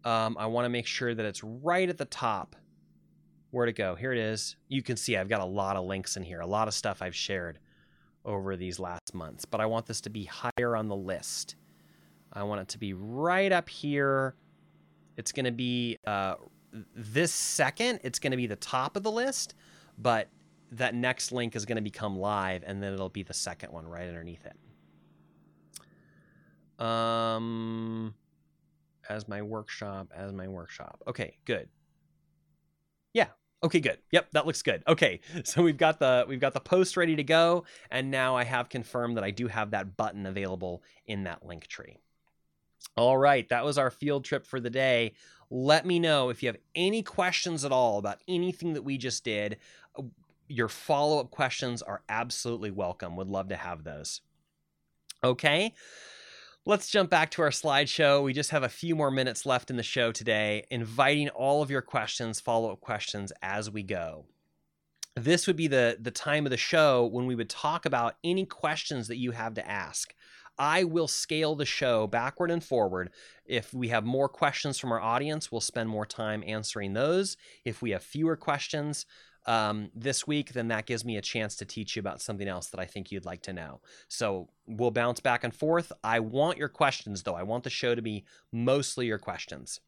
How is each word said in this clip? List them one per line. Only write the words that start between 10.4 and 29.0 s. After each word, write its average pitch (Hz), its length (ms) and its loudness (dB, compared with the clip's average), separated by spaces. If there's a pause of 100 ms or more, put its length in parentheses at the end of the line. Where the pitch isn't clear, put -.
on 110 120 -2
the 101 80 -2
list. - 600 -6 (800)
I 101 100 -6
want 104 180 -4
it 95 80 -10
to - 80 -10
be 98 160 -4
right 156 580 0
up 175 180 2
here. 139 680 0 (800)
It's - 160 -6
gonna 127 200 -2
be, 120 540 -2
uh, 98 300 0 (580)
this 117 380 0
second, 214 720 0
it's 127 160 -4
gonna 131 180 0
be 123 80 0
the 104 120 -4
top 135 380 -2
of 196 80 -4
the 220 80 0
list, 254 440 -2 (420)
but 113 300 2 (460)
that 117 200 0
next 123 380 0
link 120 240 -2
is 104 100 -4
gonna 113 160 -2
become 101 380 -4
live, 95 480 0
and 98 160 -6
then 98 100 -4
it'll 95 160 -4
be 98 140 -8
the - 100 -12
second - 380 -8
one 82 160 -14
right 87 200 -10
underneath 85 380 -12
it. - 100 -16 (2250)
Um, 113 1300 -2 (960)